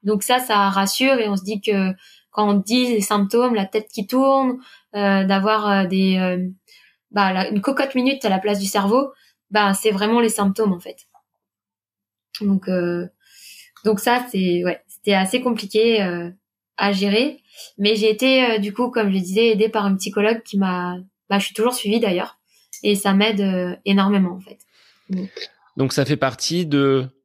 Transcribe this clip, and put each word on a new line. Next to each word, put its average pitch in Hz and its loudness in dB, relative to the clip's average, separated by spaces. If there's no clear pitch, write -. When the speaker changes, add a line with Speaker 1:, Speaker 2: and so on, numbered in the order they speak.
Speaker 1:
Donc 202 0
ça, 254 0
ça 208 2
rassure 196 2
et 214 -2
on 202 -2
se 185 -4
dit 202 -6
que 196 0
quand 214 0
on 202 2
dit 240 2
les 226 0
symptômes, 214 0
la 196 -2
tête 214 -4
qui 202 -8
tourne, 262 2
euh, 196 2
d'avoir, 208 0
euh, 196 2
des, 190 2
euh, 185 -2
bah, 196 0
la, 190 -2
une 202 -2
cocotte 269 -2
minute 262 0
à 220 0
la 185 0
place 208 -2
du 196 -4
cerveau, 214 0
bah, 196 2
c'est 220 0
vraiment 214 0
les 233 4
symptômes, 202 0
en 175 -4
fait. - -20
Donc, 196 0
euh, 175 -2
donc 208 0
ça, 247 0
c'est, 175 0
ouais, 180 -4
c'était - -2
assez 190 0
compliqué, 226 0
euh, 175 -4
à 202 2
gérer. 202 0
Mais 208 2
j'ai 214 2
été, 262 4
euh, 226 2
du 202 -4
coup, 247 -2
comme 220 0
je 190 0
le 190 0
disais, 190 2
aidée 220 2
par 214 -2
une 196 2
psychologue 208 0
qui - -4
m'a 180 -2
bah, 202 2
je 196 -2
suis - -10
toujours 233 0
suivie 226 -2
d'ailleurs. 190 -2
Et 208 2
ça 196 0
m'aide, 208 2
euh, 185 -2
énormément, 196 2
en 185 -16
fait. - -20
Donc. 190 -8
Speaker 2:
Donc, 135 0
ça 139 2
fait 139 -2
partie 160 -4
de 139 2